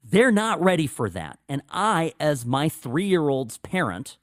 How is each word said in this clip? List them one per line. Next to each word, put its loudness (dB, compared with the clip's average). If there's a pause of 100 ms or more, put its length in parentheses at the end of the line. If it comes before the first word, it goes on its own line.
They're 4
not 2
ready 4
for -4
that. -10 (100)
And -4
I, 0
as -2
my 0
three-year-old's -2
parent -4